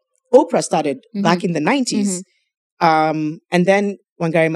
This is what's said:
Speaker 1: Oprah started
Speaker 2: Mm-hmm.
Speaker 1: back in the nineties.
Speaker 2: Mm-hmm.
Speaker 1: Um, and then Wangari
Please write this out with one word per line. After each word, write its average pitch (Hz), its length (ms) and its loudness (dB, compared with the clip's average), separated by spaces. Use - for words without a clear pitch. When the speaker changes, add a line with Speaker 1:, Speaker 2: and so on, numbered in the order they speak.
Speaker 1:
Oprah 240 300 4
started 151 360 -2
Speaker 2:
Mm-hmm. - 240 -10
Speaker 1:
back 175 200 2
in 180 120 -2
the 151 60 -2
nineties. 202 500 -2
Speaker 2:
Mm-hmm. - 640 -8
Speaker 1:
Um, 156 540 0
and 180 160 2
then 196 300 0
Wangari 165 360 0